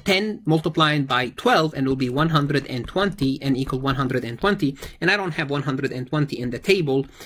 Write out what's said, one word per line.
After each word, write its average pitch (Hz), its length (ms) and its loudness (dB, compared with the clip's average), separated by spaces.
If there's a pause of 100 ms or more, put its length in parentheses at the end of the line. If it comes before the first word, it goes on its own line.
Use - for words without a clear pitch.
ten 202 420 0
multiplied 156 640 2
by 123 220 0
twelve, 220 440 2
and 135 120 -2
it - 20 2
will 135 80 2
be 131 120 -2
one 147 220 0
hundred 143 380 2
and 123 180 -6
twenty 139 560 0
and 135 140 2
equal 131 240 -2
one 135 160 0
hundred 127 280 0
and 117 140 -8
twenty. 196 380 0 (240)
And 170 100 2
I 202 60 4
don't 185 180 -4
have 147 160 -4
one 139 140 -2
hundred 135 280 -2
and 127 140 -8
twenty 147 320 -2
in 123 120 -6
the 120 100 -6
table, 139 460 2 (200)